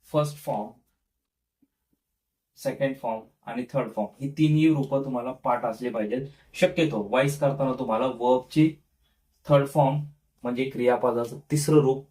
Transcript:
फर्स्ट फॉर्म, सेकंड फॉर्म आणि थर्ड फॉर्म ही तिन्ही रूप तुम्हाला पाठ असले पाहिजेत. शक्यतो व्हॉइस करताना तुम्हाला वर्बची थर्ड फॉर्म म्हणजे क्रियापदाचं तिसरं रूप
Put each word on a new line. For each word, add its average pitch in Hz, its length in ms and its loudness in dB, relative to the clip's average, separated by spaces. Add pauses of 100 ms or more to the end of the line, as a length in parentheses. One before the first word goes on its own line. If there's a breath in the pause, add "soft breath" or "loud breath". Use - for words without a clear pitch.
(140)
फर्स्ट 151 240 -2
फॉर्म, 208 320 -8 (1900)
सेकंड 135 380 -4
फॉर्म 110 240 -6 (240)
आणि 123 280 -8
थर्ड 120 180 -4
फॉर्म 104 180 -6 (120)
ही 143 160 -6
तिन्ही 156 320 4
रूप 139 260 0
तुम्हाला 127 360 -4 (120)
पाठ 123 220 -2
असले 120 240 -6
पाहिजेत. 113 380 -4 (260 soft breath)
शक्यतो 160 500 0
व्हॉइस 127 360 0
करताना 135 400 0
तुम्हाला 117 280 -2 (120)
वर्बची 127 500 2 (760)
थर्ड 139 200 4
फॉर्म 147 320 2 (440)
म्हणजे 123 260 -4
क्रियापदाचं 120 680 0 (120)
तिसरं 151 300 4
रूप 135 300 0